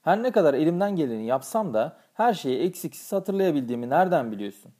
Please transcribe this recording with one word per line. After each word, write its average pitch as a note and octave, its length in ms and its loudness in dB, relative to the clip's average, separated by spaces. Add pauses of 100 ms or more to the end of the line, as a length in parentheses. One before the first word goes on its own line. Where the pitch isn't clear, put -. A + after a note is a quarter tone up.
Her G3+ 220 2
ne B3+ 80 0
kadar E3 220 4
elimden F3 420 0
geleni A#2 300 -2
yapsam C3+ 480 -2
da A#2+ 240 -2 (160)
her A3+ 200 2
şeyi C3 260 -2
eksiksiz - 540 -6
hatırlayabildiğimi D3+ 760 0
nereden D#3 420 2
biliyorsun? G2+ 480 -10